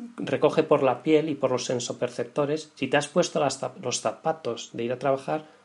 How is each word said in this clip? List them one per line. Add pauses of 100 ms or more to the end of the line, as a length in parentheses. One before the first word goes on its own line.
(180)
recoge
por
la
piel
y
por
los
sensoperceptores
si
te
has
puesto
las
zap-,
los
zapatos
de
ir
a
trabajar (200)